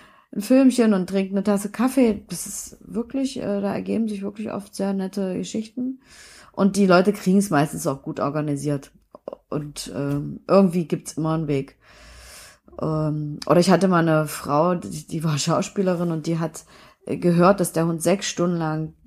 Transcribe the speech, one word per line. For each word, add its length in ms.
ein 60
Filmchen 520
und 160
trinken 260
eine 80
Tasse 280
Kaffee.“ 580
Das 180
ist 340
wirklich, 560
äh, 240
da 120
ergeben 340
sich 160
wirklich 280
oft 240
sehr 180
nette 440
Geschichten. 600
Und 240
die 120
Leute 260
kriegen's 380
meistens 360
auch 140
gut 180
organisiert. 720
Und, 460
ähm, 520
irgendwie 380
gibt's 280
immer 220
einen 120
Weg. 300
Ähm, 680
oder 120
ich 100
hatte 180
mal 200
eine 200
Frau, 480
die, 320
die 160
war 140
Schauspielerin 760
und 160
die 120
hat, 260
äh, 120
gehört, 420
dass 140
der 140
Hund 140
sechs 260
Stunden 300
lang 360